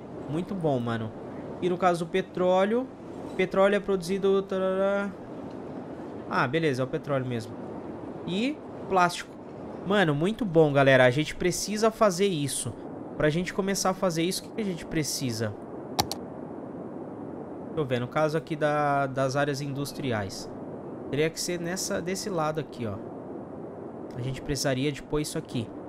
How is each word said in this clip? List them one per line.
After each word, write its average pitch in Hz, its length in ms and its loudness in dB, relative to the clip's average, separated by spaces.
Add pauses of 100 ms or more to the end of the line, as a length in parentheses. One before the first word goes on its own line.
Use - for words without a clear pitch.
(300)
Muito 170 240 -4
bom, 160 260 2
mano. 113 300 -2 (520)
E 180 80 2
no 180 80 2
caso 180 260 4
do 165 80 -6
petróleo, 185 720 4 (520)
petróleo 196 380 6
é 202 40 2
produzido, 196 640 2
tarará. 196 680 2 (1200)
Ah, 185 160 2
beleza, 135 360 2
é 131 40 2
o 127 40 -2
petróleo 139 360 0
mesmo. 113 280 -4 (760)
E 233 300 0 (340)
plástico. 180 400 4 (560)
Mano, 185 260 6
muito 180 300 0
bom, 160 300 6
galera. 135 320 10
A 127 40 10
gente 147 240 2
precisa 202 560 2
fazer 202 380 4
isso. 143 460 -2 (420)
Pra 147 140 4
gente 170 240 0
começar 190 380 2
a - 20 -2
fazer 180 280 0
isso, 185 220 0
o - 60 -12
que - 60 -12
que 226 60 -2
a 214 40 -2
gente 185 200 -4
precisa? 117 680 -2 (2000)
Deixa - 120 -4
eu 151 60 0
ver, 123 160 0
no 123 80 -2
caso 156 280 2
aqui 160 160 -4
da, 147 540 2
das 131 300 0
áreas 143 240 0
industriais. 135 880 -4 (580)
Teria 151 200 2
que 160 100 -6
ser 175 180 -2
nessa, 180 440 -2
desse 190 280 -4
lado 156 300 0
aqui, 127 260 -6
ó. 101 100 -4 (1200)
A 120 40 -4
gente 127 200 -4
precisaria 139 500 0
de 135 100 -8
pôr 151 200 -2
isso 147 160 -4
aqui. 123 320 -4 (200)